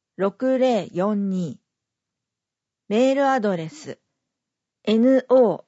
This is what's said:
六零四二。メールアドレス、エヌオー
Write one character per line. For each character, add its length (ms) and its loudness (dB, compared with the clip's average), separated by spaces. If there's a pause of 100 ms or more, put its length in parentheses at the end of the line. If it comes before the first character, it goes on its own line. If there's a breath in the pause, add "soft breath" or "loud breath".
(180)
六 420 -2
零 340 0
四 360 -2
二。 300 -6 (1300)
メ 240 2
ー 20 -4
ル 120 0
ア 120 0
ド 160 -2
レ 140 -8
ス、 280 -16 (840)
エ 160 2
ヌ 300 4
オ 280 4
ー 100 -20